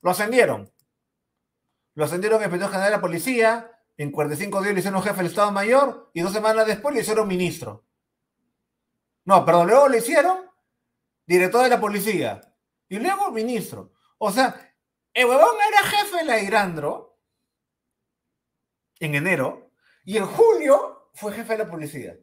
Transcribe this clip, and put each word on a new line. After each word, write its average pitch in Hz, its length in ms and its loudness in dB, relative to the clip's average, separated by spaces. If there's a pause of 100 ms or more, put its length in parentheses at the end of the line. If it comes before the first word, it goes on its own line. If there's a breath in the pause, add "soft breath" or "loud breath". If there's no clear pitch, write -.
Lo 180 100 0
ascendieron. 180 600 0 (1200)
Lo 151 120 -2
ascendieron 202 360 0
a 208 40 -4
inspector 180 240 -4
general 190 200 0
de 208 60 0
la 170 60 -2
policía, 226 720 -2 (260)
en 143 140 -8
cuarenta 147 240 -4
y 170 80 -8
cinco 196 180 -4
días 202 120 -2
le 185 60 -2
hicieron 190 220 -4
jefe 202 160 -4
del 180 100 -2
Estado 208 240 0
Mayor 233 640 0
y 165 80 -4
dos 190 120 -2
semanas 220 340 2
después 220 260 -4
le 233 80 -2
hicieron 214 260 -2
ministro. 170 580 -6 (1400)
No, 180 220 4
perdón, 170 220 4
luego 269 200 8
le 247 120 2
hicieron 330 400 0 (840)
director 180 380 2
de 254 60 4
la - 100 2
policía 190 600 -4 (480)
y 190 100 -8
luego 392 320 -2
ministro. 220 640 -8 (240)
O 214 140 -2
sea, - 440 -2 (380)
el 247 120 2
huevón 302 300 6 (140)
era 403 200 2
jefe 403 280 -2
de 330 80 -2
la 233 160 0
Irandro 190 760 -4 (1800)
en 151 160 -6
enero 160 560 -4 (320)
y 202 140 -4
en 196 80 -2
julio 330 880 2
fue 208 180 -10
jefe 220 220 -8
de 220 100 -4
la 170 80 -10
policía. 147 520 -12